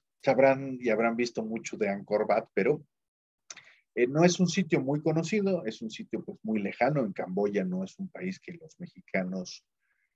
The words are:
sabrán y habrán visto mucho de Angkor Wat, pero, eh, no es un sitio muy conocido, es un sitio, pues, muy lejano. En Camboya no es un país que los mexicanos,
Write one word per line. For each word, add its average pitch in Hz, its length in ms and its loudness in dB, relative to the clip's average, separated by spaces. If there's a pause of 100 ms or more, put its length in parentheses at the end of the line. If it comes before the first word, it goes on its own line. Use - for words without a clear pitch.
(240)
sabrán 135 560 4
y 120 100 0
habrán 113 260 2
visto 117 280 -2
mucho 110 340 -8
de 101 120 0
Angkor 101 400 -2
Wat, 107 240 2
pero, 135 320 0 (1080)
eh, 120 100 4
no 139 180 2
es 175 160 6
un 180 80 6
sitio 175 320 2
muy 139 220 0
conocido, 165 640 0
es 110 160 -8
un 113 80 -8
sitio, 110 340 -8
pues, - 200 -12
muy 110 180 -2
lejano. 131 400 0
En 107 100 -2
Camboya 101 520 0
no 92 200 -2
es - 140 -12
un 98 100 -8
país 92 320 -8
que - 140 -16
los 85 260 -20
mexicanos, 92 880 -6 (500)